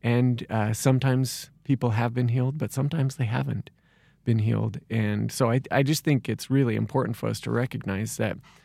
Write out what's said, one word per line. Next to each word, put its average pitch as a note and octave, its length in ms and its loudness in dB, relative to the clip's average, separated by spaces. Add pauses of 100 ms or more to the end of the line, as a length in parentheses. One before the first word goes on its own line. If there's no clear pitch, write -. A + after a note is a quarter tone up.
And, A#2+ 460 2
uh, A2 240 0
sometimes C3 800 0 (120)
people B2 280 0
have A#2 220 0
been B2 140 0
healed, B2+ 300 0
but A#2 160 -4
sometimes C#3 420 -2
they B2+ 100 -2
haven't B2+ 440 -4 (560)
been A2+ 140 2
healed. A2 500 0
And A2 420 0
so A#2+ 180 2
I, B2+ 120 2 (100)
I C3+ 120 4
just D3+ 200 0
think C#3+ 240 0
it's - 240 -4
really B2+ 240 2
important A2 400 -2
for A2+ 140 -4
us A2 100 -4
to - 100 -8
recognize A2+ 680 -4
that A2 200 -2 (280)